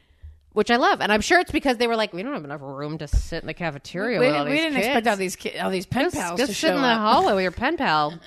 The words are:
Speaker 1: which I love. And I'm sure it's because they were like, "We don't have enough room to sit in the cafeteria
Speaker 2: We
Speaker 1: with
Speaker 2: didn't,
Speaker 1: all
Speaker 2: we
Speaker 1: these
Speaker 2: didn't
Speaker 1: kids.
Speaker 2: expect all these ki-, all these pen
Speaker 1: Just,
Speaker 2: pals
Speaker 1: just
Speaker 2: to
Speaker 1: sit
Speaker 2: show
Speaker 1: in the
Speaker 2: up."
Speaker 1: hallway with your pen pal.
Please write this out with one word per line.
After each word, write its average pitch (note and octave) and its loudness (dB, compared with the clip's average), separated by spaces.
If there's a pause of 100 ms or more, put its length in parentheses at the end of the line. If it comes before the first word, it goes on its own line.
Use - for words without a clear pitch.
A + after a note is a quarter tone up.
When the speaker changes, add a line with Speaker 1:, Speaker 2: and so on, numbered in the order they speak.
(540)
Speaker 1:
which G#3+ 0
I A#3+ 4
love. F4 2
And F#3+ 2
I'm G#3+ 2
sure F4 4
it's - -2
because C4 0
they A#3+ 0
were A#3 0
like, G#3+ -2
"We F3 -6
don't C#4 -8
have F3 -8
enough C#3+ -10
room C#3 -8
to D3+ -10
sit - -2
in - -12
the D#3 -4
cafeteria E3+ -4
Speaker 2:
We B3 6
Speaker 1:
with D4 4
Speaker 2:
didn't, D4 0
Speaker 1:
all C#4+ 0
Speaker 2:
we C4 -2
Speaker 1:
these D4 2
Speaker 2:
didn't D#4+ -2
Speaker 1:
kids. G#3+ 0
Speaker 2:
expect A#3+ 0
all G#3+ 2
these F#3 -4
ki-, - -10
all F#3 -2
these F#3+ -4
pen C4+ 0
Speaker 1:
Just, F4 -2
Speaker 2:
pals F3+ -4
Speaker 1:
just B3+ 0
Speaker 2:
to G3 -4
Speaker 1:
sit D#4+ 0
Speaker 2:
show - 4
Speaker 1:
in C#4 0
the B3+ 4
Speaker 2:
up." A3+ 4
Speaker 1:
hallway A#3+ 4
with F#3+ 2
your F#3 0
pen C4 -2
pal. D#3+ 0